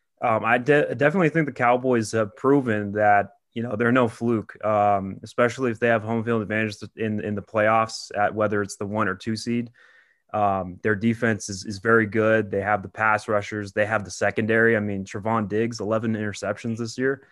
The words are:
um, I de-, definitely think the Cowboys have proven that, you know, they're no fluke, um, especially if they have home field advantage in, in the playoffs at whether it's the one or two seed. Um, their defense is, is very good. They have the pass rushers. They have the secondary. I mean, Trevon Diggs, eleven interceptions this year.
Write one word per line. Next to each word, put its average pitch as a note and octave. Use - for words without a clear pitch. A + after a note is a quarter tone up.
um, A2
I A#2
de-, B2+
definitely D3+
think D#3
the C3+
Cowboys B2
have A2
proven A#2
that, G#2
you A#2
know, A2
they're A#2
no B2+
fluke, A2+
um, G#2
especially A#2+
if G#2+
they A#2+
have A2+
home A2+
field A#2
advantage G#2+
in, G#2+
in G#2
the G2+
playoffs A2
at G#2
whether G#2
it's G2
the G#2+
one G#2
or F#2+
two A2
seed. A#2
Um, F#2+
their G#2+
defense A2
is, G2
is G#2+
very A2+
good. A2
They G2
have G2
the G2
pass A2
rushers. G2+
They G#2+
have G#2
the F#2
secondary. A2+
I G#2
mean, G2+
Trevon A2
Diggs, A2+
eleven A2
interceptions G#2+
this A2+
year. C3